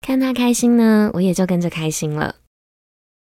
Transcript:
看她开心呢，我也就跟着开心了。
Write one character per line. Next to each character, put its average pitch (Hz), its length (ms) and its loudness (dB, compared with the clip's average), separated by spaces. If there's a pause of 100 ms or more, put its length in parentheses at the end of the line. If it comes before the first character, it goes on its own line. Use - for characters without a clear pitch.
看 262 140 -2
她 262 120 -2
开 247 220 0
心 240 240 2
呢， 220 360 4
我 175 80 -2
也 185 120 2
就 185 140 0
跟 175 120 0
着 175 120 -4
开 160 180 -6
心 156 240 -6
了。 151 220 -6 (920)